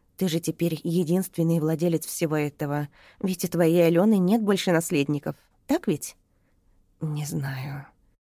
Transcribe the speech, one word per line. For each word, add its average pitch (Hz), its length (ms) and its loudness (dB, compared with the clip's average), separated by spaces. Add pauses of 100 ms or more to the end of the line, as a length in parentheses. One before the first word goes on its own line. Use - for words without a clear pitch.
(180)
Ты 190 100 0
же 165 120 0
теперь 160 440 -2
единственный 170 760 0
владелец 160 460 0
всего 156 300 -2
этого, 147 540 -4 (300)
ведь 185 260 -2
у - 20 -2
твоей 170 400 4
Алены 190 300 4
нет 190 240 2
больше 196 300 0
наследников, 151 640 0 (320)
так 320 200 -2
ведь?» - 280 -4 (880)
«Не 151 240 -4
знаю», 139 640 -8 (500)